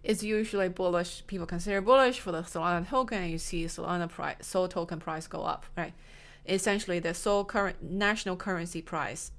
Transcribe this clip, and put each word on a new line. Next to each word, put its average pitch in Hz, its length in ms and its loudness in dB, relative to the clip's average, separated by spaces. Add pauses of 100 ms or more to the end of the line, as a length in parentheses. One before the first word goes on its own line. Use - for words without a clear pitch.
it's 214 180 2
usually 214 460 2
bullish. 180 580 0
People 175 200 -4
consider 190 340 0
bullish 254 400 8
for 190 100 -4
the 165 120 -2
Solana 170 460 0
token, 220 340 0
and 170 80 -2
you 165 80 -2
see 165 260 -4
Solana 170 440 -2
pri-, - 320 -6
Sol 185 280 0
token 170 320 -4
price 160 260 -8
go - 160 -8
up, - 220 -2 (120)
right? 170 160 -4 (540)
Essentially, 190 540 2
the 165 140 0
Sol 202 300 2
current 196 380 -2
national 202 540 0
currency 170 460 -4
price - 560 -6